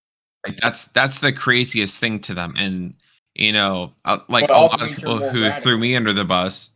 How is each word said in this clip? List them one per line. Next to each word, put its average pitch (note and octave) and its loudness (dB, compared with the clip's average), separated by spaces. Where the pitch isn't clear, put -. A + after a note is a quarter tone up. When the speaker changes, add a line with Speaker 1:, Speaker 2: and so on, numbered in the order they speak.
Speaker 1:
Like, G#2 -10
that's, - -2
that's C3 0
the C3+ 2
craziest B2 0
thing A2 -2
to - -8
them. F2 -6
And F#2 -4
you G#2+ 0
know, G2 -2
uh, G2+ 0
like, A#2+ 2
Speaker 2:
But - 4
Speaker 1:
a C3+ 6
Speaker 2:
also D#3 6
Speaker 1:
lot - -2
of - -4
Speaker 2:
means - -12
you're - -4
Speaker 1:
people A2+ -4
Speaker 2:
more C3+ -4
Speaker 1:
who A#2+ -2
Speaker 2:
radical. G#2+ -2
Speaker 1:
threw A#2+ 2
me B2 0
under A2 0
the G2+ 0
bus. F2+ -2